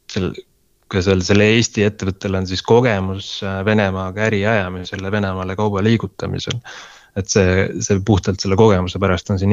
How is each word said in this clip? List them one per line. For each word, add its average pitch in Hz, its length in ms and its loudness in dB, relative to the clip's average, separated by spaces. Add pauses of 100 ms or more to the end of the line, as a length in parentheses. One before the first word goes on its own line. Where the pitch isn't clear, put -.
(140)
sel-, 90 180 -2 (560)
kuidas 98 240 0
öelda, 92 160 2
selle 104 300 4
Eesti 113 260 0
ettevõttel 95 560 -2
on 95 80 -4
siis 92 160 -6
kogemus, 98 800 2
äh, 95 240 -4
Venemaaga 98 640 0
äri 101 180 0
ajamisel 95 560 -4
ja 95 80 -6
Venemaale 95 480 -4
kauba 101 240 0
liigutamisel. 101 720 -2 (640)
Et 92 100 -4
see, 92 380 2 (160)
see 101 240 0
puhtalt 95 340 2
selle 98 160 -2
kogemuse 95 460 4
pärast 92 260 0
on 101 120 0
siin 98 120 4